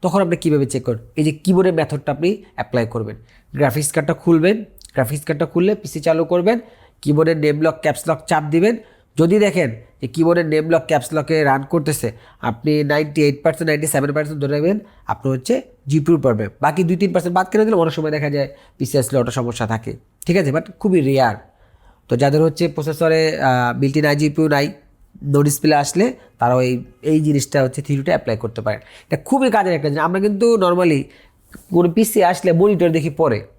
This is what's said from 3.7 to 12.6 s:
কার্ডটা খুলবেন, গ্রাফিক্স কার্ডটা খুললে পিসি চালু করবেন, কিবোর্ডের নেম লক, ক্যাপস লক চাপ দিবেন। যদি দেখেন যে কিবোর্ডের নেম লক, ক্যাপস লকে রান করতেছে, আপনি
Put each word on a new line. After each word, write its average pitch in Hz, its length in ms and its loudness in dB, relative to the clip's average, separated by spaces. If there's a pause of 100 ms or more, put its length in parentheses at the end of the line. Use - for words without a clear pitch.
কার্ডটা 160 220 0
খুলবেন, 180 500 2 (300)
গ্রাফিক্স 139 300 -2
কার্ডটা 156 220 -4
খুললে 180 280 0
পিসি 165 260 -10
চালু 160 240 0
করবেন, 175 340 0 (440)
কিবোর্ডের 156 340 2
নেম 147 240 0
লক, 156 220 2
ক্যাপস 156 260 -4
লক 160 180 0
চাপ 156 240 0
দিবেন। 180 260 2 (420)
যদি 170 200 4
দেখেন 180 320 2 (320)
যে 127 60 -8
কিবোর্ডের 165 380 0
নেম 156 240 0
লক, 160 160 2
ক্যাপস 147 260 0
লকে 156 320 0
রান 135 180 2
করতেছে, 143 500 -2 (280)
আপনি 147 440 -2